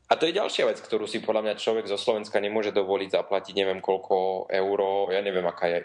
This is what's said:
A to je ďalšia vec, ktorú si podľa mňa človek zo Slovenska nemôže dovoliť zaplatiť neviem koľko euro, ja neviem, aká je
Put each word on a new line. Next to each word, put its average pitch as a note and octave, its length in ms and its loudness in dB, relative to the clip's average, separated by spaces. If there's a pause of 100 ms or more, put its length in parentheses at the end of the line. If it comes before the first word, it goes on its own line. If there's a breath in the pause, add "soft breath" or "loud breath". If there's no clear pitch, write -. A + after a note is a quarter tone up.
A - 120 2
to D#3+ 80 2
je E3+ 80 0
ďalšia G3+ 320 0
vec, G#2+ 140 0
ktorú G#2+ 260 -4
si G#2 160 -6
podľa G#2+ 220 0
mňa G#2+ 120 0
človek A2 300 0
zo G2 80 -2
Slovenska G#2+ 420 0
nemôže G#2 380 0
dovoliť F#2+ 400 0
zaplatiť F#2+ 400 -2
neviem F#2+ 240 2
koľko F#2+ 680 0
euro, G2 580 2
ja F#2+ 140 0
neviem, F#2 260 0
aká E2+ 240 -2
je E2+ 140 0